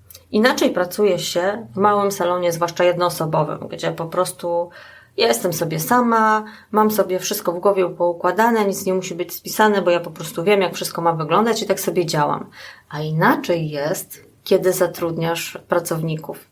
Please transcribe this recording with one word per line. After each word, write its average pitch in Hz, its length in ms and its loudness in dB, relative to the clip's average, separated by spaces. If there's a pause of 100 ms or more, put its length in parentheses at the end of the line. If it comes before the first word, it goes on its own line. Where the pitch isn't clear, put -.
(320)
inaczej 262 380 2
pracuje 180 500 0
się 202 540 -4
w - 40 -8
małym 202 340 2
salonie, 180 400 0
zwłaszcza 165 320 -2
jednoosobowym, 170 840 0
gdzie 165 240 -6
po 165 140 -8
prostu 175 640 -2 (480)
ja 226 100 4
jestem 226 260 0
sobie 160 260 -2
sama, 226 640 2 (280)
mam 214 200 4
sobie 185 280 0
wszystko - 320 -2
w 175 80 -4
głowie 190 300 2
poukładane, 180 760 2
nic 196 200 -2
nie 185 80 2
musi 185 220 -2
być 175 180 -6
spisane, 208 480 2
bo 175 100 4
ja 175 80 4
po 165 120 -8
prostu 160 320 -8
wiem, 202 180 4
jak 175 140 -2
wszystko - 260 -6
ma 170 120 2
wyglądać 185 480 2
i 196 40 -4
tak 190 140 0
sobie 170 260 0
działam. 151 440 0 (400)
A 151 120 -8
inaczej 160 680 2
jest, 147 560 -6 (180)
kiedy 185 300 4
zatrudniasz 170 840 -2 (100)
pracowników. 160 720 -4 (120)